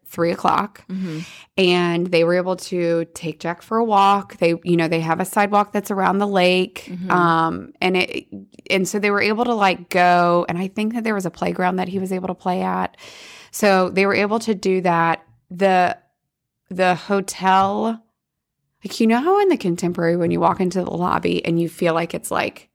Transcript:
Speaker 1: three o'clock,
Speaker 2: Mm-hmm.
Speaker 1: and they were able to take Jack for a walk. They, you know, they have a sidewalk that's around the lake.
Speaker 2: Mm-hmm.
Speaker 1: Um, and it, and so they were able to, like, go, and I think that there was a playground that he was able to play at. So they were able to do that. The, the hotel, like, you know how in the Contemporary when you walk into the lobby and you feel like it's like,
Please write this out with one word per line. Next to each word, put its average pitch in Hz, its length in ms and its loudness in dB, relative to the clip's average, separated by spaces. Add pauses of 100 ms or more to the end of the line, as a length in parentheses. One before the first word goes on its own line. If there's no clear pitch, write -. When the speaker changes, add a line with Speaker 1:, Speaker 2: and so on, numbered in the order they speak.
(120)
Speaker 1:
three 170 200 0
o'clock, - 580 -2
Speaker 2:
Mm-hmm. 185 300 -6 (380)
Speaker 1:
and 175 500 2
they 170 160 2
were 175 120 2
able 180 220 -2
to 170 560 -2
take 156 260 -10
Jack 170 220 -6
for - 160 -4
a 233 60 2
walk. 196 540 2
They, 170 260 2
you 175 140 2
know, 165 100 2
they 165 120 0
have 160 220 -2
a 185 40 -4
sidewalk 202 460 0
that's 208 180 -4
around 190 300 0
the 202 80 0
lake. 185 600 2
Speaker 2:
Mm-hmm. 180 240 -10
Speaker 1:
Um, 165 680 0
and 185 160 0
it, - 300 -4 (420)
and 190 180 0
so 208 120 -4
they 208 100 0
were 202 120 0
able 220 240 0
to, 240 80 0
like, 196 360 0
go, 175 600 4
and 170 80 -4
I 185 100 -4
think 214 260 -4
that 233 100 -4
there 220 120 -2
was 190 100 -4
a 160 60 -4
playground 180 460 -2
that 185 100 -4
he 185 120 -8
was 185 120 -6
able 185 160 -4
to 180 80 -6
play 185 260 -4
at. 185 360 -4 (540)
So 190 380 2
they 190 160 0
were 196 100 2
able 208 240 0
to 220 140 -2
do 190 280 0
that. 170 420 0 (260)
The, 180 480 2 (720)
the 185 260 2
hotel, 196 1080 0 (800)
like, - 160 -8
you 226 80 4
know 233 140 4
how 370 200 4
in 403 80 4
the 302 80 4
Contemporary 175 600 -2
when 175 140 0
you 170 80 0
walk 175 200 2
into 180 240 -2
the - 80 -6
lobby 175 540 -2
and 170 140 0
you 170 100 -2
feel 170 240 -2
like 165 200 -4
it's - 180 -12
like, - 440 -6